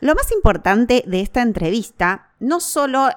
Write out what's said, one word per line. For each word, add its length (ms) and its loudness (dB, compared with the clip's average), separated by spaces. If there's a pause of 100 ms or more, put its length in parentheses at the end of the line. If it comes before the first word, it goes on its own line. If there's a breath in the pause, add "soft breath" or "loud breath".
Lo 140 2
más 160 0
importante 720 2
de 160 -2
esta 220 -2
entrevista 960 -4
no 220 -2
solo 560 0